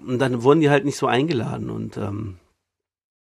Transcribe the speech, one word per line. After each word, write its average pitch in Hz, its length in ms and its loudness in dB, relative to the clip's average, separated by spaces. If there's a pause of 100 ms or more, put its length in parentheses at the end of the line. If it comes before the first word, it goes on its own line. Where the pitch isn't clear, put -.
und 127 120 -2
dann 123 240 0
wurden 147 180 6
die 143 100 4
halt 143 140 4
nicht 139 140 -4
so 135 80 -2
eingeladen 123 640 -2
und, 110 260 -8
ähm, 101 400 -8 (960)